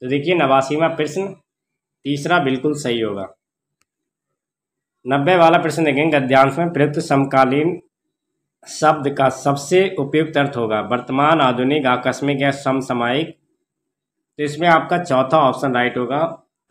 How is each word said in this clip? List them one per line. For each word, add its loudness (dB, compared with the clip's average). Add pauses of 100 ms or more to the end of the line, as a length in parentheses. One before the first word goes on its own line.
तो -8
देखिए, 0
नवासीवां 0
प्रश्न -6 (680)
तीसरा -2
बिल्कुल -2
सही -4
होगा। -6 (1800)
नब्बे 2
वाला 6
प्रश्न -2
देखेंगे, 2
गद्यांश 4
में -2
प्रयुक्त 0
समकालीन 0 (880)
शब्द 0
का 2
सबसे 0
उपयुक्त -2
अर्थ 0
होगा -2
वर्तमान, 0
आधुनिक, 0
आकस्मिक -2
या 2
समसामयिक। -4 (1000)
तो -8
इसमें -2
आपका 2
चौथा 0
ऑप्शन 0
राइट -2
होगा, -4 (240)